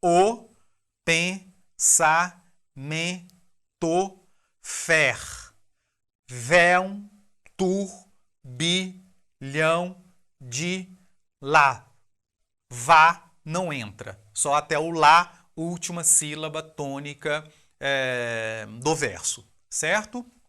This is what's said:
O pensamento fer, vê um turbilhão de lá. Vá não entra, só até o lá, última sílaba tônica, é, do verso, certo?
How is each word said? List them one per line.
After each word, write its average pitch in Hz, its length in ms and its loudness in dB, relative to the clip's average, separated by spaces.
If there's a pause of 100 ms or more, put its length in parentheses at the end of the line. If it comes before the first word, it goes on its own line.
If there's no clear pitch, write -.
O 185 480 2 (560)
pensamento 170 2250 -2 (1300)
fer, 147 560 0 (1120)
vê 170 480 4
um 196 320 -6 (460)
turbilhão 175 2500 -4 (360)
de 170 560 -8 (440)
lá. 139 520 2 (760)
Vá 156 600 4 (120)
não 165 280 -6
entra, 110 480 -12 (120)
só 143 220 -2
até 147 240 0
o 160 120 -2
lá, 165 680 4
última 170 480 -8
sílaba 156 580 -2
tônica, 147 840 -8 (360)
é, 120 840 -4 (140)
do 151 140 0
verso, 113 500 -6 (260)
certo? 214 540 -4 (240)